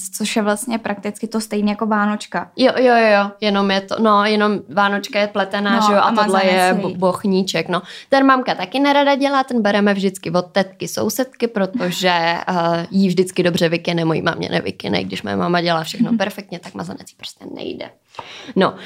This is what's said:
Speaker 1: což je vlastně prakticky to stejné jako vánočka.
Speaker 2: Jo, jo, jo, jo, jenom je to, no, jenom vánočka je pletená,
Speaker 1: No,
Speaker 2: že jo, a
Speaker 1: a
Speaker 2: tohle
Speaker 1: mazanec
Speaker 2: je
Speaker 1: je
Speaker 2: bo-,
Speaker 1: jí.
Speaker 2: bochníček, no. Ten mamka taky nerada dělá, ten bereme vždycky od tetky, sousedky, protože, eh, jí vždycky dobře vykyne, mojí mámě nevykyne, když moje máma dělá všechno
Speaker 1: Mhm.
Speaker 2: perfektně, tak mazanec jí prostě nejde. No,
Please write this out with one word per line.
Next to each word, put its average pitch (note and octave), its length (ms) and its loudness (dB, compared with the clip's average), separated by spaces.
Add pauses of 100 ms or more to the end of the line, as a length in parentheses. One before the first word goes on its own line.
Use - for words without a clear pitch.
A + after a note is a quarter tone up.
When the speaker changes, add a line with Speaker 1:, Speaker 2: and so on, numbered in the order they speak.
(160)
Speaker 1:
což - 200 -4
je A3 60 2
vlastně G#3 360 -2
prakticky G#3 500 -6
to A3 120 -4
stejné G#3 300 -2
jako G#3 160 -2
vánočka. G#3 720 -2
Speaker 2:
Jo, B3+ 200 4
jo, B3 80 4 (120)
jo, A3+ 100 4 (160)
jo, G3+ 80 -4 (100)
jenom G3+ 300 2
je G3 100 0
to, G3 220 -4
no, G#3 220 6
jenom G#3 340 2 (100)
vánočka G3+ 520 0
je G#3 60 2
pletená, G3+ 500 -2
Speaker 1:
No, G#3+ 100 2
Speaker 2:
že G#3 60 4
jo, G3+ 60 4
a F3 40 4
Speaker 1:
a - 60 4
Speaker 2:
tohle A3 180 2
Speaker 1:
mazanec F#3+ 260 2
Speaker 2:
je F#3 60 4
Speaker 1:
je F#3 160 4
Speaker 2:
bo-, F#3+ 140 -2
Speaker 1:
jí. F3+ 80 -6
Speaker 2:
bochníček, F#3 720 0
no. F3 140 -2 (260)
Ten C4+ 180 4
mamka B3+ 280 2
taky F#3+ 240 -6
nerada C#4+ 360 4
dělá, C#4 300 2
ten B3 180 -2
bereme G3+ 320 2
vždycky F#3+ 360 -4
od F3+ 220 0
tetky, F#3+ 360 -2
sousedky, A#3 580 -4
protože, F#3+ 640 -2
eh, E3+ 800 0
jí G3 180 4
vždycky F3+ 340 0
dobře E3+ 260 0
vykyne, E3+ 360 -2
mojí D#3+ 180 0
mámě E3 260 -2
nevykyne, F#3+ 560 -4
když F#3+ 180 -10
moje - 140 -4
máma F3 240 0
dělá E3+ 240 0
všechno A3 260 -2
Speaker 1:
Mhm. A#3 80 2
Speaker 2:
perfektně, G3 400 -8
tak - 160 -18
mazanec F#3+ 360 -12
jí - 60 -20
prostě - 280 -18 (100)
nejde. - 360 -12 (680)
No, F#3+ 180 4 (120)